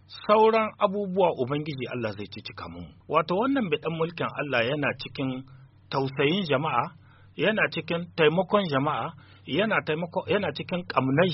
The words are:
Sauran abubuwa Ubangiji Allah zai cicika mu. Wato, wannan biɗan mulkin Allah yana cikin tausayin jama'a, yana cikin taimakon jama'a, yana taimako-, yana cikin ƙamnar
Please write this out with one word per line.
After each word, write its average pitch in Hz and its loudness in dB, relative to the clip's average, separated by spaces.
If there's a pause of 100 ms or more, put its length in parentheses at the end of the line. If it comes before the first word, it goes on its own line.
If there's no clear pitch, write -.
(240)
Sauran 220 6 (100)
abubuwa 196 2
Ubangiji 139 -2
Allah 113 -4
zai 101 -10
cicika - -14
mu. 85 -12 (260)
Wato, 160 0
wannan 262 0
biɗan 160 -2
mulkin 160 -2 (120)
Allah 131 2
yana 139 0
cikin 131 -6 (460)
tausayin 139 0
jama'a, 139 0 (520)
yana 190 2
cikin 170 -4
taimakon 175 4
jama'a, 139 0 (360)
yana 190 0
taimako-, 165 -4
yana 175 0
cikin 175 -6
ƙamnar 139 2